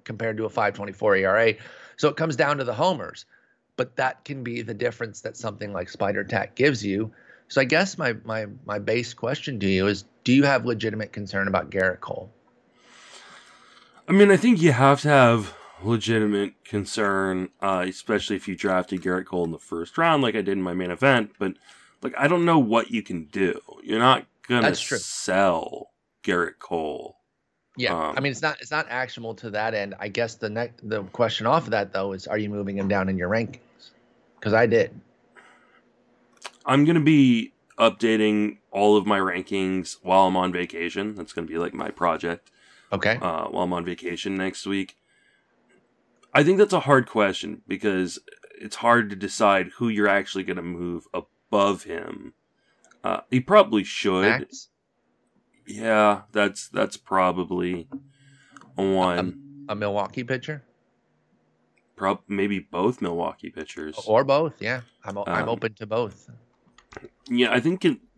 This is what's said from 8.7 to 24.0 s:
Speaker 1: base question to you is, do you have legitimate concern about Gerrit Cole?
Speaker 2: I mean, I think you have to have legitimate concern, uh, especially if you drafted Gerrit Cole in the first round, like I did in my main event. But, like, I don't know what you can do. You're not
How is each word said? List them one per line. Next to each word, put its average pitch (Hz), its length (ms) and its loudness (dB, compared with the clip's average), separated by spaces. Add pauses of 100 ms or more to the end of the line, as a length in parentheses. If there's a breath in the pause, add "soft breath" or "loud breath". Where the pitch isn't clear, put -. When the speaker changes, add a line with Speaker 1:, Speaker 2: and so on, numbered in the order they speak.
Speaker 1:
base 113 340 -4
question 123 460 -8
to 98 80 0
you 95 200 2
is, 98 160 -2 (200)
do 123 100 2
you 139 100 6
have 135 220 2
legitimate 110 480 -4
concern 98 340 -4
about 90 220 -2
Gerrit 92 320 -2
Cole? - 300 -12 (1800 loud breath)
Speaker 2:
I - 40 2
mean, 202 180 10
I 190 60 8
think 214 240 4
you 165 100 8
have 135 300 4
to 147 80 0
have 117 460 6 (280 loud breath)
legitimate 107 800 0
concern, 95 840 -2 (120)
uh, 95 260 0
especially 101 480 -2
if 92 120 -8
you 95 80 -4
drafted 92 480 -2
Gerrit 92 240 -2
Cole 87 180 -2
in 82 60 -4
the 80 80 -10
first - 380 -8
round, 160 260 2
like 110 120 0
I 107 60 -2
did 98 160 -2
in 95 60 -2
my 90 100 -4
main 90 180 -4
event. 120 460 2
But, 95 160 -4 (480 soft breath)
like, 135 160 -8
I 139 100 2
don't 175 180 2
know 165 140 6
what 117 320 2
you 110 120 -4
can 82 220 -8
do. 92 340 -2 (240)
You're 107 160 -2
not 127 260 4 (220)